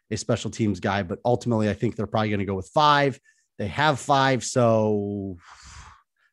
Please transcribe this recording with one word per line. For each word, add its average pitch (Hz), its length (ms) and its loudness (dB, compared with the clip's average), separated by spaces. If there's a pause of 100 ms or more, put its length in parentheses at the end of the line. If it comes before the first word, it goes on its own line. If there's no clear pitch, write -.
(100)
a 107 60 -4
special 113 340 -4
teams 101 300 -2
guy. 101 240 -2
But 92 200 -8
ultimately, 117 460 0
I 98 40 -2
think 107 200 -4
they're 101 140 -6
probably 110 220 -2
gonna 101 140 -2
go 95 120 -4
with 95 180 -8
five. 143 460 4 (360)
They 104 120 -6
have 143 320 0
five. 135 420 2
So, 104 920 0 (960)